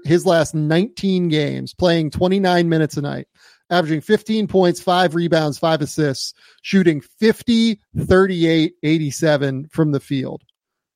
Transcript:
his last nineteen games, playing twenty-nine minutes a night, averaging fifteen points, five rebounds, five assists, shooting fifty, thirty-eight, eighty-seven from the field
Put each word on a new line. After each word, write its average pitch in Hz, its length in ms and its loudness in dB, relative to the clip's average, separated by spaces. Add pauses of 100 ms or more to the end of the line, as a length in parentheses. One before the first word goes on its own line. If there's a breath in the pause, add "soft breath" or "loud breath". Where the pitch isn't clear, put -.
his 165 200 2
last 165 300 2
nineteen 175 720 0
games, 139 460 -4
playing 170 340 0
twenty-nine 180 580 0
minutes 160 300 0
a 143 60 -6
night, 139 240 -10 (420 soft breath)
averaging 160 320 0
fifteen 214 460 -2
points, 175 340 2
five 180 320 0
rebounds, 160 460 -2
five 160 240 0
assists, 143 500 -4 (300 soft breath)
shooting 175 380 2 (180)
fifty, 226 640 0 (140)
thirty-eight, 175 840 2
eighty-seven 151 920 -2
from 156 200 0
the 139 80 0
field - 420 -8 (540)